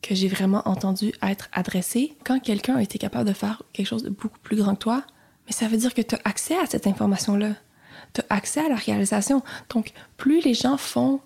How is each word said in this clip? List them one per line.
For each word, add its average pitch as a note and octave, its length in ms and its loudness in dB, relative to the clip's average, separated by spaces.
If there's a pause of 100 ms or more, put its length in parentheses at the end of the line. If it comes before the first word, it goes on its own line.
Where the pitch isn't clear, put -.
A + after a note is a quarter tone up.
que - 120 -2
j'ai F#3+ 140 2
vraiment F#3+ 400 2
entendu F#3+ 440 0 (100)
être G3 300 -2
adressé. F#3+ 680 -2
Quand C4 160 0
quelqu'un B3+ 380 0
a A#3+ 60 2
été G3+ 160 -4
capable A#3+ 280 -2
de G3+ 60 2
faire G#3 300 -4 (100)
quelque G3 140 -2
chose A3+ 160 -4
de - 80 -6
beaucoup - 300 -8
plus - 160 -2
grand G3+ 180 4
que G3 60 -8
toi, B3 220 0 (440)
mais A3 60 -8
ça A3+ 160 -2
veut A3 100 2
dire A#3+ 160 0
que A#3 80 2
t'as - 220 -2
accès - 320 -2
à F4+ 100 0
cette - 200 -2
information-là. G3+ 680 2 (580)
T'as - 160 -4
accès G#3+ 320 0
à D#4+ 80 2
la C4 80 2
réalisation. G#3 680 0 (280)
Donc, A3+ 220 -2 (260)
plus D#4 240 4
les C#4+ 100 4
gens C4 240 2
font C4+ 500 0